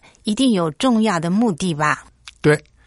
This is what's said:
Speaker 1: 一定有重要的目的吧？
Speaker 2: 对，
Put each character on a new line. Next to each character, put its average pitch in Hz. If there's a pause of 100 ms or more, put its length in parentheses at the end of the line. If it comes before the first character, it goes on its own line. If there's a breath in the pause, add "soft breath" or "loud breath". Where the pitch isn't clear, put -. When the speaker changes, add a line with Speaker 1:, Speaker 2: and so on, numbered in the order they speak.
(240 soft breath)
Speaker 1:
一 214
定 262
有 175
重 233
要 208
的 170
目 220
的 175
吧？ 147 (340)
Speaker 2:
对， 151 (240 soft breath)